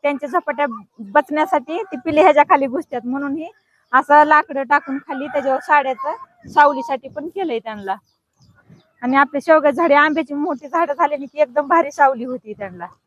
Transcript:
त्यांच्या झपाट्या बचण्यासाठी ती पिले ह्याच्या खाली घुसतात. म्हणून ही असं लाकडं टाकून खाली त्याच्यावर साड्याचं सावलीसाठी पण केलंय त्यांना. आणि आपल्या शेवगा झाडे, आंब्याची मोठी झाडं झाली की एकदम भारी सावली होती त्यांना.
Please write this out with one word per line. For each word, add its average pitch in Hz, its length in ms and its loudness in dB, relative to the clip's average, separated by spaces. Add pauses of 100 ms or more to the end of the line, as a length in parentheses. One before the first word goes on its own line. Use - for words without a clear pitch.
त्यांच्या 285 280 -4
झपाट्या 285 360 -2 (340)
बचण्यासाठी 302 840 -2
ती 349 220 -12
पिले 294 160 2
ह्याच्या 294 220 6
खाली 285 240 -4
घुसतात. 247 380 -8
म्हणून 277 300 -6
ही 330 160 -12 (420)
असं 285 300 6
लाकडं 294 400 2
टाकून 277 340 -2
खाली 277 300 -10
त्याच्यावर 269 320 -2
साड्याचं 277 560 0 (340)
सावलीसाठी 269 580 2
पण 302 200 -12
केलंय 330 320 -6
त्यांना. 208 360 -8 (1040)
आणि 254 140 -2
आपल्या 277 300 2
शेवगा 302 260 4
झाडे, 277 220 2
आंब्याची 294 400 2
मोठी 294 340 -6
झाडं 320 260 -2
झाली 285 320 -2
की 294 160 -6
एकदम 285 260 0
भारी 320 240 2
सावली 269 320 2
होती 247 300 -10
त्यांना. 185 320 -12 (220)